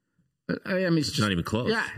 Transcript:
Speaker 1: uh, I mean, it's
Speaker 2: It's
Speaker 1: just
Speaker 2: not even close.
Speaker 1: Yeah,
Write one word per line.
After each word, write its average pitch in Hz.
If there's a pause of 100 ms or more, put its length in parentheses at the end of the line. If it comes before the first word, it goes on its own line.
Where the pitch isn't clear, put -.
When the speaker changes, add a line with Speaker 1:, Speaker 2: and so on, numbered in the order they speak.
(480)
Speaker 1:
uh, - (100)
I 190
mean, 175
it's 139
Speaker 2:
It's -
Speaker 1:
just -
Speaker 2:
not 104
even 85
close. 117
Speaker 1:
Yeah, 220 (120)